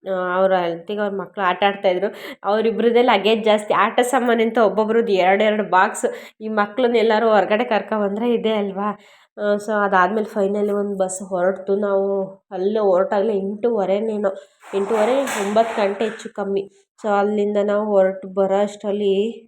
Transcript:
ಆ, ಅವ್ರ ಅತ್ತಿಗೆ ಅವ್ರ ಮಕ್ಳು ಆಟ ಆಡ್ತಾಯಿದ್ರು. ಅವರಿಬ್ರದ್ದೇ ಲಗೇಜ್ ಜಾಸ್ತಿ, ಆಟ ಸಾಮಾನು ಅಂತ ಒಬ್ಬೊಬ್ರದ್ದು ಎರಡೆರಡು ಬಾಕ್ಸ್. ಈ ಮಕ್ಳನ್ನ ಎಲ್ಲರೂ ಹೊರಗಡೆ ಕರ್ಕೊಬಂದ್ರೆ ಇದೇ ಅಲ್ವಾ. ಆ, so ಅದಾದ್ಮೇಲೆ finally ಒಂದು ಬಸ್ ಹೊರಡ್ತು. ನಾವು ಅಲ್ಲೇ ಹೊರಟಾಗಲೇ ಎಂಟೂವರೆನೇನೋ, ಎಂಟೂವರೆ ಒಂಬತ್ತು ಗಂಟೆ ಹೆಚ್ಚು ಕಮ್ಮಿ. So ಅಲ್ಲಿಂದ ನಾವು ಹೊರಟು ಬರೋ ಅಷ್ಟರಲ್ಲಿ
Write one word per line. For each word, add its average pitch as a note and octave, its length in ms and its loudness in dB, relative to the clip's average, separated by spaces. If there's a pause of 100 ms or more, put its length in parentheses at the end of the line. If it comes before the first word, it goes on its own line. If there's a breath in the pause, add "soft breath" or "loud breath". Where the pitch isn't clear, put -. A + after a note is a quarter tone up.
ಆ, F#3 320 -4
ಅವ್ರ F#3+ 180 4 (100)
ಅತ್ತಿಗೆ E3+ 380 -6
ಅವ್ರ G3+ 140 -2
ಮಕ್ಳು F#3+ 280 -6
ಆಟ F#3 200 2
ಆಡ್ತಾಯಿದ್ರು. G3 460 2 (340 loud breath)
ಅವರಿಬ್ರದ್ದೇ A3 580 2
ಲಗೇಜ್ A3 440 2
ಜಾಸ್ತಿ, G#3+ 280 2
ಆಟ G#3+ 300 2
ಸಾಮಾನು A#3+ 400 2
ಅಂತ A3+ 140 0
ಒಬ್ಬೊಬ್ರದ್ದು G#3+ 540 2
ಎರಡೆರಡು G3+ 580 2
ಬಾಕ್ಸ್. F#3+ 360 2 (360 loud breath)
ಈ G#3+ 60 -10
ಮಕ್ಳನ್ನ A3 480 0
ಎಲ್ಲರೂ A3+ 340 4
ಹೊರಗಡೆ G#3+ 340 2
ಕರ್ಕೊಬಂದ್ರೆ G#3+ 680 -2
ಇದೇ A3+ 200 0
ಅಲ್ವಾ. G3+ 360 -4 (480 soft breath)
ಆ, G#3 60 -6 (120)
so G#3 160 -6 (100)
ಅದಾದ್ಮೇಲೆ G3 460 2
finally G3+ 440 -2
ಒಂದು G3+ 260 -4
ಬಸ್ F#3+ 260 -4
ಹೊರಡ್ತು. F#3+ 520 -2
ನಾವು G3 320 0 (440)
ಅಲ್ಲೇ G3+ 280 -2
ಹೊರಟಾಗಲೇ G3 580 2
ಎಂಟೂವರೆನೇನೋ, G#3 920 -2 (440 loud breath)
ಎಂಟೂವರೆ G#3+ 380 0 (240)
ಒಂಬತ್ತು G#3+ 400 0
ಗಂಟೆ G3+ 280 -2
ಹೆಚ್ಚು A3 280 -10
ಕಮ್ಮಿ. G3 300 -4 (360 soft breath)
So - 80 -6 (100)
ಅಲ್ಲಿಂದ G#3 460 0
ನಾವು G#3 220 0
ಹೊರಟು F#3+ 420 2
ಬರೋ F#3+ 300 0
ಅಷ್ಟರಲ್ಲಿ G3+ 580 -2 (320)